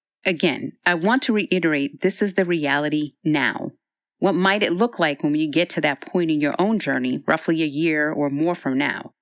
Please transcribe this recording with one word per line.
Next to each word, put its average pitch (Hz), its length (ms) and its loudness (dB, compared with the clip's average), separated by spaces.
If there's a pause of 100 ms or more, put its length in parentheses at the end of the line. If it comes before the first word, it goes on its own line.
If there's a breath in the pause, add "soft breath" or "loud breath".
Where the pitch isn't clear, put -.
(260)
Again, 170 480 -2 (120)
I 175 100 2
want 214 280 2
to 233 100 0
reiterate, 165 680 0
this 190 200 0
is 208 120 -2
the 190 120 2
reality 151 680 0 (100)
now. 147 480 0 (480)
What - 160 2
might 196 280 2
it 185 100 2
look 233 260 0
like 151 240 0
when 151 120 2
you 156 140 0
get 160 220 0
to 165 100 -4
that 143 200 0
point 170 300 0
in 151 100 0
your 147 180 0
own 208 200 2
journey, 131 480 -2
roughly 160 360 0
a - 20 0
year 151 460 0
or 143 180 -2
more 160 260 0
from 131 220 -2
now? - 340 -4 (100)